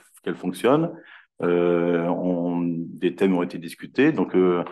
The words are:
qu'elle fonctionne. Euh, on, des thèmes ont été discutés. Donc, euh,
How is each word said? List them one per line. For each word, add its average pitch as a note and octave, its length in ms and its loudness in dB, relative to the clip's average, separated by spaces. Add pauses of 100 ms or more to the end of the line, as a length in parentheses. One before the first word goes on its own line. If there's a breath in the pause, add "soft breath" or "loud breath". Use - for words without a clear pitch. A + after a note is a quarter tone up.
(220)
qu'elle F2 140 -6
fonctionne. C3 560 0 (500 loud breath)
Euh, F2 640 2
on, F2 560 -2
des E2+ 520 -4
thèmes G2 200 2
ont F2 80 0
été F2 160 -6
discutés. F#2+ 540 -2
Donc, F#2 240 -2
euh, F2+ 360 4